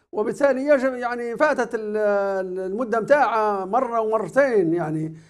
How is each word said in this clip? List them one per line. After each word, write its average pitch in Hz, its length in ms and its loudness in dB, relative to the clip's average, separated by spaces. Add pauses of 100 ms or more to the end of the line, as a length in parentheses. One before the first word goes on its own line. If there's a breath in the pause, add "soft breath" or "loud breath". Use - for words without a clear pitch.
(120)
وبالتالي 254 560 0
يجب 269 260 2
يعني 240 440 -6
فاتت 254 380 0
ال-، 214 220 -4
ال-، 196 600 0
المدة 208 400 -2
متاعه 220 680 2
مرة 233 360 0
ومرتين 214 720 2
يعني. 156 420 -4 (140 loud breath)